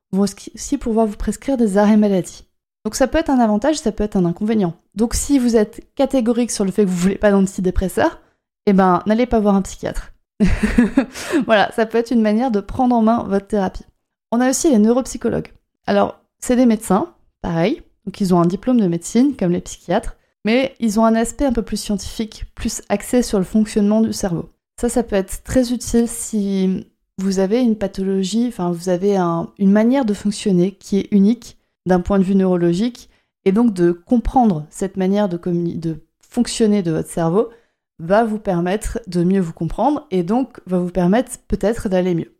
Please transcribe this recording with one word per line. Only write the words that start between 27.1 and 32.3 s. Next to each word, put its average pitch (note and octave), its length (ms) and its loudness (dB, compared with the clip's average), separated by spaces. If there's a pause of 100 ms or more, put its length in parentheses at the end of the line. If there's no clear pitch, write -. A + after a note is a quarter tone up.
vous F#3+ 220 -2
avez G3 220 2
une A3+ 140 2
pathologie, G3 720 -2
enfin, F3 240 -4
vous F3 180 -6
avez F#3+ 280 2
un, E3+ 420 -2
une G3 120 4
manière A#3 340 4
de G#3 80 0
fonctionner G3 580 0
qui - 280 -4
est - 120 -6
unique G#3 460 2 (280)
d'un F3+ 140 4
point G3 180 -2
de G3 60 4
vue G3 120 0